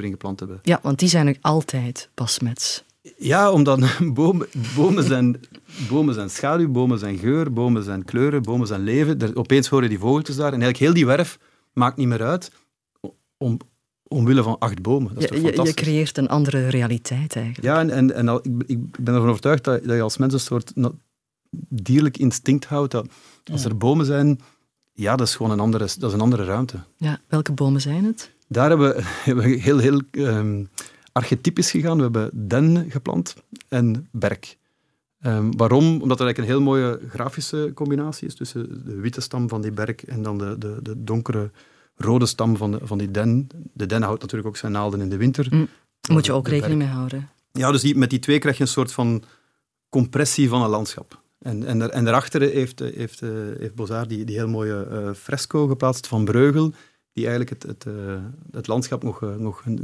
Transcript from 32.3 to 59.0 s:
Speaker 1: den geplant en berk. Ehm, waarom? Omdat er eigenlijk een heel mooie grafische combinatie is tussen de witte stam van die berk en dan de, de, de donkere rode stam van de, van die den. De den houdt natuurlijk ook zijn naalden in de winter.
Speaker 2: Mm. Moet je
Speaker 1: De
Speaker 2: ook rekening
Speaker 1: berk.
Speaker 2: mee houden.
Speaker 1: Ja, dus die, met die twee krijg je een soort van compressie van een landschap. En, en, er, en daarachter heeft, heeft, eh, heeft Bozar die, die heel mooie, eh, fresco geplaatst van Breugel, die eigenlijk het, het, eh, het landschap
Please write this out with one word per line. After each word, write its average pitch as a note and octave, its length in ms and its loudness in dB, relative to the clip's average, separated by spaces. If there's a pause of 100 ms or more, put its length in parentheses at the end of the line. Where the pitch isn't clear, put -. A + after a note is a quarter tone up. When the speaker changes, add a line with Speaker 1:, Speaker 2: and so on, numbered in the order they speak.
Speaker 1:
den D3 580 2
geplant - 440 -4 (320)
en A#2+ 440 0
berk. G2+ 460 -4 (640)
Ehm, A2 360 0
waarom? C3+ 440 4
Omdat B2+ 180 0
er B2+ 60 2
eigenlijk A#2+ 120 0
een B2 60 -4 (120)
heel C#3 60 4
mooie C3+ 380 2 (100)
grafische C#3+ 680 -6
combinatie D3 520 -4
is - 80 -12
tussen B2 500 -10
de A2+ 100 -10
witte A#2+ 260 -6
stam A#2+ 280 -4
van A2 120 -4
die G#2+ 100 -4
berk G#2+ 300 -6
en A#2 200 -8
dan G#2 160 -4
de, G2+ 200 -6
de, G#2+ 240 -10
de A2 220 -10
donkere A2 480 -4 (440)
rode A#2+ 300 2
stam A2+ 320 0
van G#2 140 -2
de, G#2 120 -4
van G#2 140 -6
die G2+ 140 -4
den. A#2 360 0 (260)
De G#2 120 -6
den G#2+ 160 -2
houdt G#2+ 200 -2
natuurlijk A2 280 -8
ook G#2 80 -12
zijn G#2+ 140 -6
naalden G#2 300 -2
in F#2+ 80 -4
de G2 80 -2
winter. B2+ 340 2
Speaker 2:
Mm. D3+ 160 4 (420)
Moet D#3+ 160 6
je C#3+ 60 0
Speaker 1:
De C3 60 2
Speaker 2:
ook C3+ 100 -2
rekening D3+ 320 0
Speaker 1:
berk. C#3 100 0
Speaker 2:
mee C3 80 -4
houden. C3 320 -6 (220)
Speaker 1:
Ja, C3 200 0
dus C3+ 100 2
die, C#3+ 140 2
met B2+ 140 4
die B2+ 100 0
twee C#3+ 200 2
krijg - 180 0
je D3 60 2
een B2+ 60 0
soort C3 220 -2
van A#2 320 0 (640)
compressie C3 600 2
van B2 120 2
een A2+ 80 0
landschap. - 520 -6 (180)
En, A2+ 260 -8
en, A2+ 160 -2
er, A#2 80 -2
en A#2+ 140 0
daarachter B2+ 380 2
heeft, C3+ 380 0
heeft, A#2+ 420 -8
eh, A#2 80 -8 (300)
heeft G#2+ 160 -10
Bozar A2+ 320 -6
die, A2 180 -6
die A2 100 -6
heel A2+ 120 -2
mooie, G#2+ 360 -4
eh, G#2 300 -8
fresco D3 540 -2
geplaatst C3 400 -2
van A2 180 0
Breugel, C#3+ 460 4 (420)
die A2+ 140 -4
eigenlijk A#2+ 220 -2
het, - 220 -14
het, - 140 -16 (100)
eh, G2 200 -8 (360)
het B2+ 160 -12
landschap B2 360 -2